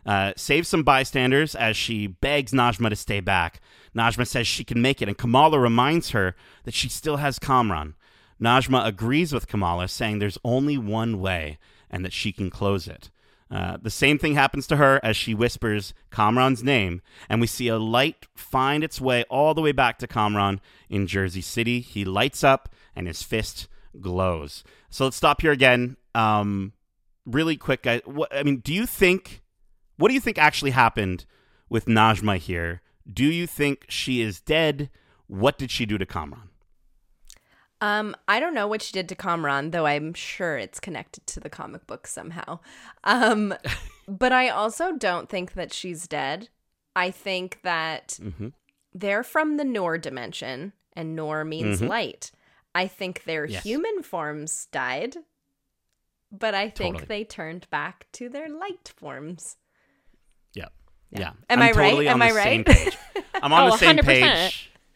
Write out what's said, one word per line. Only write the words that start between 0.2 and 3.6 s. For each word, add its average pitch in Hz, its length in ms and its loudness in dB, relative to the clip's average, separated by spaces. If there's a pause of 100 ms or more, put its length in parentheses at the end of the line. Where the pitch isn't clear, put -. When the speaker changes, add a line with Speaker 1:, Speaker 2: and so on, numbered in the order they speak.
Speaker 1:
save 160 300 0
some 165 160 0
bystanders 135 720 2
as 110 220 -2
she 104 300 -4
begs 135 460 -2
Najma 120 360 2
to 104 80 -2
stay 101 240 -4
back. 90 400 0 (340)